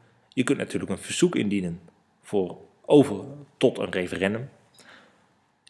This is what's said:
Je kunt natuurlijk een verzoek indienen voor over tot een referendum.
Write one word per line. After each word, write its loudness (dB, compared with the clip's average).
Je -2
kunt 2
natuurlijk -6
een -4
verzoek 0
indienen -2
voor -4
over 6
tot 2
een -4
referendum. -2